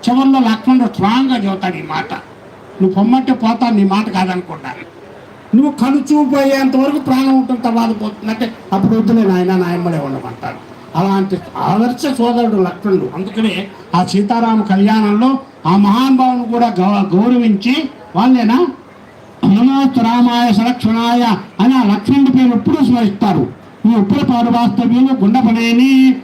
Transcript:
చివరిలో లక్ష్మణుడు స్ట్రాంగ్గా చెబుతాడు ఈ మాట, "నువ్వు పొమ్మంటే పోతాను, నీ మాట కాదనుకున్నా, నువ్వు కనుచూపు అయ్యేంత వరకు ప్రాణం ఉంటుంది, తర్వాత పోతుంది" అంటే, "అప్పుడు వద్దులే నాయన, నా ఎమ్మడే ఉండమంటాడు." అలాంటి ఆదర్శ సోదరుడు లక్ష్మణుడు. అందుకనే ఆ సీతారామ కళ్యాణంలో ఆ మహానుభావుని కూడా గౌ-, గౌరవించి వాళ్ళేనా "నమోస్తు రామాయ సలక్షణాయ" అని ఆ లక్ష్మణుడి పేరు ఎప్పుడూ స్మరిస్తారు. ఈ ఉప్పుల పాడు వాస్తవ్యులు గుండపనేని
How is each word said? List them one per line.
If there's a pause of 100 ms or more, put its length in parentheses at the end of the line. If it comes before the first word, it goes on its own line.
(100)
చివరిలో
లక్ష్మణుడు
స్ట్రాంగ్గా
చెబుతాడు
ఈ
మాట, (720)
"నువ్వు
పొమ్మంటే
పోతాను,
నీ
మాట
కాదనుకున్నా, (840)
నువ్వు
కనుచూపు
అయ్యేంత
వరకు
ప్రాణం
ఉంటుంది,
తర్వాత
పోతుంది"
అంటే, (200)
"అప్పుడు
వద్దులే
నాయన,
నా
ఎమ్మడే
ఉండమంటాడు." (280)
అలాంటి (180)
ఆదర్శ
సోదరుడు
లక్ష్మణుడు.
అందుకనే (260)
ఆ
సీతారామ
కళ్యాణంలో (280)
ఆ
మహానుభావుని
కూడా
గౌ-,
గౌరవించి (280)
వాళ్ళేనా (760)
"నమోస్తు
రామాయ
సలక్షణాయ" (420)
అని
ఆ
లక్ష్మణుడి
పేరు
ఎప్పుడూ
స్మరిస్తారు. (340)
ఈ
ఉప్పుల
పాడు
వాస్తవ్యులు
గుండపనేని